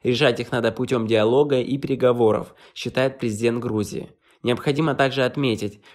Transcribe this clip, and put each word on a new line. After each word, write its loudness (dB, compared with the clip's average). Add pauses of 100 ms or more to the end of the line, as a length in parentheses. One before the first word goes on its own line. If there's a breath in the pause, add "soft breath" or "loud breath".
Решать 2
их -8
надо 0
путем -2
диалога 4
и -4
переговоров", 0 (180 loud breath)
считает -4
президент -2
Грузии. -4 (320 soft breath)
Необходимо 0
также 0
отметить, -2 (120 loud breath)